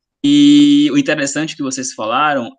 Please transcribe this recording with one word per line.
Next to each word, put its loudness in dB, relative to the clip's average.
E 4
o -2
interessante -4
que -10
vocês -8
falaram, -4